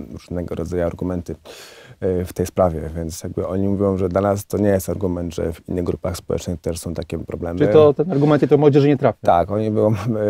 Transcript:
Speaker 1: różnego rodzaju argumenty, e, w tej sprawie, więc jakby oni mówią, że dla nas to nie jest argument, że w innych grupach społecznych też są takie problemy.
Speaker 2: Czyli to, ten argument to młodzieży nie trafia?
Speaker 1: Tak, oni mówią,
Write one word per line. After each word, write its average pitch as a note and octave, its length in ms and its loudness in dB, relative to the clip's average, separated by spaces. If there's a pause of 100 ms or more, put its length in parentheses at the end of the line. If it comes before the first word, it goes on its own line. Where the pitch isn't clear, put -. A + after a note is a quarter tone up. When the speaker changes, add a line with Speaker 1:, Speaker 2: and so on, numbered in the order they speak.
(120)
Speaker 1:
różnego F2 420 -8
rodzaju E2+ 320 -4
argumenty, E2+ 480 -6 (640)
e, F2+ 240 0
w - 80 -10
tej F2+ 140 -2
sprawie, D#2+ 500 0
więc E2 260 -8
jakby F2+ 240 -6
oni F#2+ 220 -2
mówią, G2 280 0
że F#2 120 -2
dla F2+ 120 0
nas G2+ 260 0
to - 120 -4
nie G#2 100 2
jest F#2+ 200 2
argument, F2 460 -4
że E2+ 180 -4
w - 160 -16
innych F2+ 160 -2
grupach F2 320 -4
społecznych F2 440 -6
też G2 180 -6
są E2 160 -8
takie E2 240 -8
problemy. E2+ 400 -8
Speaker 2:
Czyli G#2 140 2
to, D3+ 220 8
ten D#3 180 -2
argument C#3+ 360 4
to C#3+ 100 6
młodzieży C#3+ 300 6
nie C#3+ 80 4
trafia? B2+ 260 0
Speaker 1:
Tak, F2 280 4
oni A2 200 0
mówią, G#2+ 240 2 (360)